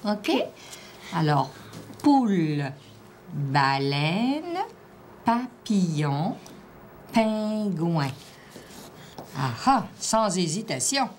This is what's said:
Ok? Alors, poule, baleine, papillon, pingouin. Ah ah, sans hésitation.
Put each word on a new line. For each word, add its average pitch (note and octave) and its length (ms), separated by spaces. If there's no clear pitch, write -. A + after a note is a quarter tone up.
Ok? G#3 260
Alors, D3+ 360
poule, G3 640
baleine, D3 1300
papillon, F3+ 1120
pingouin. G#3 960
Ah C#3 140
ah, B3+ 200
sans A3 380
hésitation. F#3 720